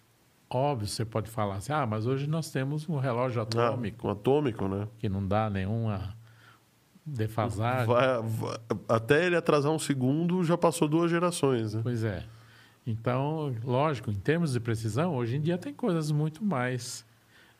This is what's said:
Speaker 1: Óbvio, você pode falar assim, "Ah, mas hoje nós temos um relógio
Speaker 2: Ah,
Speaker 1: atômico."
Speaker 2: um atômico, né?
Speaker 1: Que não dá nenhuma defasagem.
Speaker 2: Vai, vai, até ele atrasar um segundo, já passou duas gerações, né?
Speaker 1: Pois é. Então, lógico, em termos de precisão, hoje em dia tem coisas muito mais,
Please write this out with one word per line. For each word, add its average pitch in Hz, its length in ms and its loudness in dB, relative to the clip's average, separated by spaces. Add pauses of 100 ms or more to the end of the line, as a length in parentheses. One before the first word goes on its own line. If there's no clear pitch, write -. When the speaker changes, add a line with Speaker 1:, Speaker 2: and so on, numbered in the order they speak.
(480)
Speaker 1:
Óbvio, 131 400 0
você - 160 -4
pode 110 280 -4
falar 101 240 -2
assim, 101 180 -6
"Ah, 147 140 0
mas 107 180 -2
hoje 135 220 -2
nós 156 240 -4
temos 147 360 -4
um 151 120 -2
relógio 123 420 0
Speaker 2:
Ah, - 20 0
Speaker 1:
atômico." 113 640 0
Speaker 2:
um 101 40 2
atômico, 117 560 2
né? 101 200 -2 (120)
Speaker 1:
Que 110 100 -2
não 98 180 -2
dá 107 220 2
nenhuma 98 680 -2 (920)
defasagem. 113 840 -2
Speaker 2:
Vai, 123 340 4
vai, 110 360 -4 (300)
até 120 380 6
ele 175 100 4
atrasar 151 360 4
um 160 80 0
segundo, 151 640 2
já 165 140 2
passou 160 300 2
duas 165 220 2
gerações, 139 640 2
né? 110 100 -2
Speaker 1:
Pois 117 200 -2
é. 95 200 -2 (640)
Então, 131 760 -2
lógico, 131 480 0
em 104 40 -2
termos 147 380 0
de 120 60 0
precisão, 113 560 -2
hoje 117 220 -2
em 156 40 -2
dia 170 160 0
tem 285 160 -10
coisas 165 380 -2
muito 151 340 -2
mais, 127 580 -2 (560)